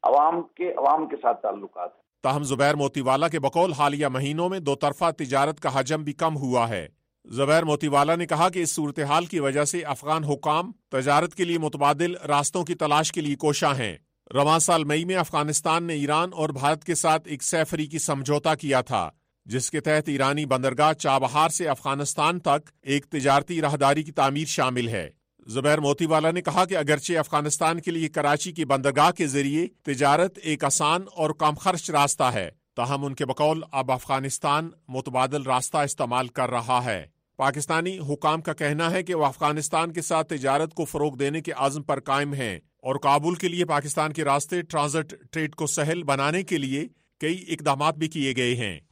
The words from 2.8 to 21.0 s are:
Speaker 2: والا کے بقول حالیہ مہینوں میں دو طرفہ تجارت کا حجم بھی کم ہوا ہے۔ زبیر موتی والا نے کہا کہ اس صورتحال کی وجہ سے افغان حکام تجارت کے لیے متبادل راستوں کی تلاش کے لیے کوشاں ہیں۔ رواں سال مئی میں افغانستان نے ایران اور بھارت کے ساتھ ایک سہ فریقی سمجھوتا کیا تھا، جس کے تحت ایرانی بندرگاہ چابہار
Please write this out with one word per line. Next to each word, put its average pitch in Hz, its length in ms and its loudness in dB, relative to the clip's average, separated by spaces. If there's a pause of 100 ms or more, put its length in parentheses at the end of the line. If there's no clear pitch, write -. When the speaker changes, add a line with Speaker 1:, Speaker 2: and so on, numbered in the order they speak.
Speaker 2:
والا 139 260 2
کے 160 120 -2
بقول 170 340 2
حالیہ 143 340 2
مہینوں 143 420 -2
میں 190 100 -4
دو 143 160 0
طرفہ 147 300 -2 (120)
تجارت 139 420 0
کا 135 200 0
حجم 151 240 -2
بھی 143 100 -6
کم 160 240 -2
ہوا 123 320 0
ہے۔ 90 180 -6 (380)
زبیر 139 380 2
موتی 151 240 0
والا 143 280 4
نے 175 100 -2
کہا 165 240 2
کہ 180 100 -4
اس 165 160 -2
صورتحال 147 500 0
کی 170 140 -4
وجہ 143 260 2
سے 175 160 -4
افغان 151 420 -2
حکام 156 480 0 (180)
تجارت 147 460 2
کے 185 100 0
لیے 170 120 -2
متبادل 147 580 0
راستوں 147 500 0
کی 170 100 -4
تلاش 156 360 2
کے 180 100 -6
لیے 147 140 -2
کوشاں 147 380 2
ہیں۔ 110 240 -4 (360)
رواں 151 260 4
سال 165 240 4
مئی 151 220 0
میں 185 100 -2
افغانستان 160 680 0
نے 170 100 -4
ایران 151 400 0
اور 156 160 -2
بھارت 147 340 0
کے 170 120 -2
ساتھ 160 320 2
ایک 143 160 -8
سہ 160 260 0
فریقی 156 300 -4
سمجھوتا 147 560 0
کیا 135 260 0
تھا، 98 280 -2 (360)
جس 120 260 -4
کے 151 80 -4
تحت 156 300 0
ایرانی 143 360 0
بندرگاہ 131 480 2
چابہار 135 560 2